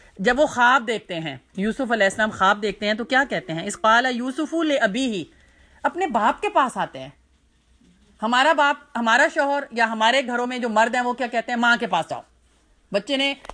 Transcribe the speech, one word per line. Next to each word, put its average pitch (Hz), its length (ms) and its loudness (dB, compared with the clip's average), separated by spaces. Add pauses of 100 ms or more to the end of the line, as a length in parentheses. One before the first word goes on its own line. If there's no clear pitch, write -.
(180)
جب 240 220 2
وہ 302 60 4
خواب 240 400 2
دیکھتے 208 280 -6
ہیں، 160 220 -8 (200)
یوسف 220 360 -2
علیہ 214 120 2
السلام 214 260 0
خواب 202 320 2
دیکھتے 208 240 -4
ہیں 214 80 0
تو 226 100 -6
کیا 262 260 2
کہتے 175 220 -6
ہیں؟ 165 140 -6
اذ 202 140 -10
قال 233 340 4
یوسف 262 400 -6
لابیہ، 254 720 0 (580)
اپنے 339 240 -2
باپ 240 360 0
کے 415 60 -2
پاس 294 280 0
آتے 170 220 -6
ہیں۔ 131 100 -12 (1120)
ہمارا 247 300 4
باپ، 285 460 0
ہمارا 233 360 4
شوہر 285 360 0
یا 226 140 0
ہمارے 226 420 2
گھروں 240 200 -2
میں 247 120 -6
جو 240 100 -4
مرد 226 260 2
ہیں 247 80 0
وہ 247 100 -2
کیا 247 140 -4
کہتے 233 260 -4
ہیں؟ 240 60 -2
ماں 240 220 4
کے 233 60 -4
پاس 175 240 -2
جاؤ۔ 120 100 -8 (720)
بچے 208 240 -2
نے، 277 180 0 (180)